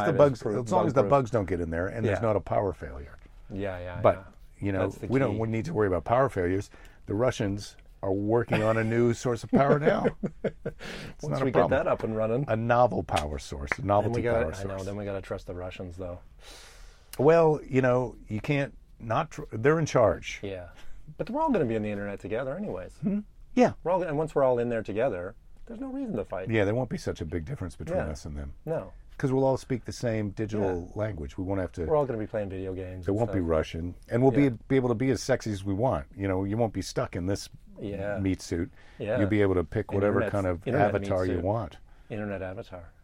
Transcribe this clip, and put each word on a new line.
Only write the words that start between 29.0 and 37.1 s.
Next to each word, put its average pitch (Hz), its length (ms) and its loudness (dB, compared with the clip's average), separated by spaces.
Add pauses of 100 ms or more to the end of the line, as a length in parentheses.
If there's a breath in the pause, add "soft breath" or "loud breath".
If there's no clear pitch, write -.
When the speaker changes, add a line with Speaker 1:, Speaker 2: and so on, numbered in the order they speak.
Speaker 2:
'Cause 135 160 0
we'll 131 120 4
all 135 120 4
speak - 280 -4
the 107 80 -8
same 110 380 -2
digital 98 640 -2
Speaker 1:
Yeah. 104 80 -4
Speaker 2:
language. 82 340 -6
We 98 60 -4
won't 95 180 -2
have 87 120 -4
to 85 140 -4
Speaker 1:
We're 156 100 2
all 147 100 2
gonna 120 140 -4
be 107 60 -4
playing 104 240 -4
video 95 220 -6
games 92 340 -8
Speaker 2:
There 98 60 2
Speaker 1:
and 101 60 2
Speaker 2:
won't 110 140 0
be 98 80 0
Speaker 1:
stuff. 85 100 0
Speaker 2:
Russian. 80 440 0 (140)
And 120 140 2
we'll 131 100 8
Speaker 1:
Yeah. 143 180 6
Speaker 2:
be, 113 60 -6 (120)
be 135 80 4
able 127 140 4
to 120 40 4
be 131 160 0
as 120 120 2
sexy 117 280 0
as 98 140 -4
we 98 100 0
want. 95 320 0 (100)
You 98 120 -2
know, 95 160 0
you 98 120 -2
won't 113 160 2
be 98 100 -4
stuck - 340 -4